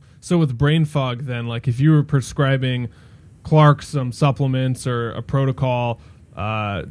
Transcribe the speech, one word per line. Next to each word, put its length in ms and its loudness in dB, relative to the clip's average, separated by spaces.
So 160 -2
with 220 0
brain 260 2
fog 400 -4
then, 220 -6
like, 200 -6
if 140 -2
you 120 6
were 100 6
prescribing 840 -2
Clark 400 6
some 300 -4
supplements 760 0
or 260 -4
a 100 -8
protocol, 800 -2
uh, 540 -4